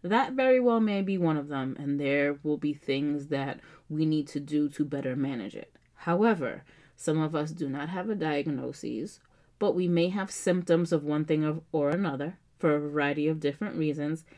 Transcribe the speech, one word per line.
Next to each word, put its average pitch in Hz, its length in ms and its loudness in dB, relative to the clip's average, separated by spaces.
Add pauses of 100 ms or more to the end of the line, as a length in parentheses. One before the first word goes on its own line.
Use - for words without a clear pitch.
that 240 320 0
very 262 260 6
well 240 200 4
may 202 240 2
be 190 160 0
one 160 180 4
of 147 120 -4
them, 135 280 -4
and 143 220 -2
there 143 420 2
will 151 160 -2
be 147 160 -2
things 143 540 -2
that 139 320 -4 (280)
we 156 200 0
need 151 220 0
to 147 100 -6
do 147 300 0
to 151 140 -4
better 135 320 -4
manage 131 400 -4
it. - 200 -16 (180)
However, 175 720 0 (320)
some 156 260 0
of 156 140 -2
us 151 160 -2
do 156 180 -6
not 143 200 -6
have 185 200 -6
a 214 60 -2
diagnosis, 139 1040 -4 (400)
but 202 160 2
we 180 120 2
may 170 220 4
have 190 220 -4
symptoms 175 600 2
of 151 120 2
one 151 220 0
thing 156 180 2
of, 156 180 0 (100)
or 147 200 2
another 160 480 -2 (180)
for 151 180 2
a 147 40 2
variety 147 480 0
of 156 120 0
different 147 360 -2
reasons, 151 500 -2 (120)